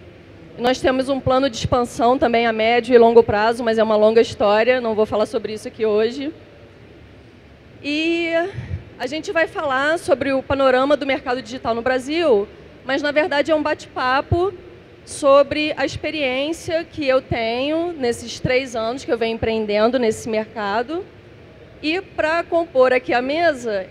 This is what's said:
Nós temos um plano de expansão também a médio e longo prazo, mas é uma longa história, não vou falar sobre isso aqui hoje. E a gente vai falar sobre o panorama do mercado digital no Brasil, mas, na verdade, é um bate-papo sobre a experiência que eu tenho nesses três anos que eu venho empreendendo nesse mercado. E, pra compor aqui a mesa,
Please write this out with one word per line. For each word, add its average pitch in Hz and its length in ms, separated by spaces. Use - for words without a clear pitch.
Nós 247 240
temos 262 260
um 269 120
plano 262 320
de 220 40
expansão 240 600
também 233 300
a 233 40
médio 226 440
e - 20
longo 233 240
prazo, 226 420
mas 226 140
é 220 60
uma 214 120
longa 220 240
história, 226 640
não 226 140
vou 214 100
falar 214 220
sobre 214 260
isso 214 140
aqui 247 180
hoje. 240 480
E 330 480
a - 80
gente 294 260
vai 320 140
falar 302 540
sobre 269 340
o 262 80
panorama 269 560
do 294 80
mercado 262 380
digital 226 320
no 226 80
Brasil, 254 640
mas, 269 200
na 294 80
verdade, 285 400
é 311 40
um 302 60
bate-papo 302 920
sobre 294 720
a 269 80
experiência 302 1000
que 311 240
eu 262 140
tenho 269 720
nesses 240 460
três 254 360
anos 233 300
que 330 60
eu 240 60
venho 226 180
empreendendo 220 640
nesse 226 280
mercado. 220 760
E, 320 180
pra 339 420
compor 330 480
aqui 254 220
a 240 80
mesa, 254 680